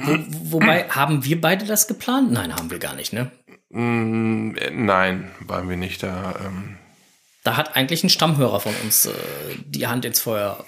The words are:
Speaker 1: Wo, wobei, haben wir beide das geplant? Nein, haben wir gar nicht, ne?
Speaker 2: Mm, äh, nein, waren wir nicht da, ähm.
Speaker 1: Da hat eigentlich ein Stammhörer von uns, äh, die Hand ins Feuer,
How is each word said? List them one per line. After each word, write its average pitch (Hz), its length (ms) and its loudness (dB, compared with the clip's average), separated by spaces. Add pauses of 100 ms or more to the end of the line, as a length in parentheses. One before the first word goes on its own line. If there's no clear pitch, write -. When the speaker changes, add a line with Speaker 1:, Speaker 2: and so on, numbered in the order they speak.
Speaker 1:
Wo, 160 520 -2
wobei, 165 340 4
haben 143 340 0
wir 156 160 0
beide 190 260 2
das 208 220 0
geplant? 247 440 0
Nein, 92 240 -2
haben 82 160 -6
wir 87 80 -6
gar 71 160 -6
nicht, 71 180 -8
ne? 123 180 -4 (380)
Speaker 2:
Mm, 113 880 0
äh, - 140 -2
nein, 95 680 2
waren 90 300 -4
wir 90 80 -2
nicht 90 260 -6
da, 92 400 -4
ähm. 98 340 -8 (680)
Speaker 1:
Da 113 120 2
hat 151 180 0
eigentlich 135 280 2
ein 190 60 4
Stammhörer 139 500 4
von 107 140 -2 (100)
uns, - 220 2
äh, 55 60 -2 (540)
die 135 220 -4
Hand 123 160 0
ins 120 160 2
Feuer, 104 480 -2